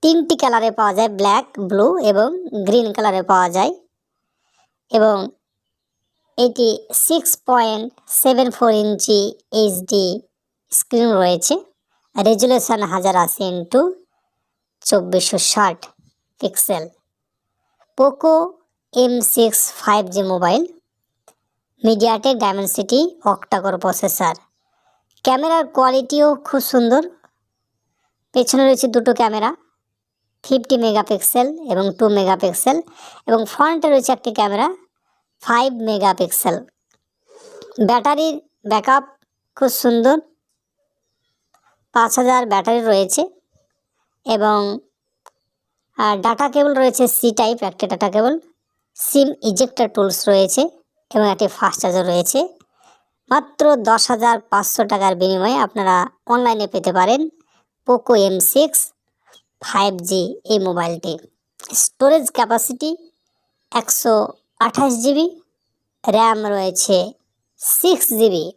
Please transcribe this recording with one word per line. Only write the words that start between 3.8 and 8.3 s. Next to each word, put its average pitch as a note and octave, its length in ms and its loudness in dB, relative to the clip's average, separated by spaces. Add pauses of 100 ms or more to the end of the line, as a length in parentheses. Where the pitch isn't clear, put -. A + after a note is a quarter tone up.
এবং G#3+ 400 2 (1080)
এটি A#3+ 420 0 (140)
সিক্স - 520 0
পয়েন্ট A3+ 480 0 (140)
সেভেন B3+ 440 0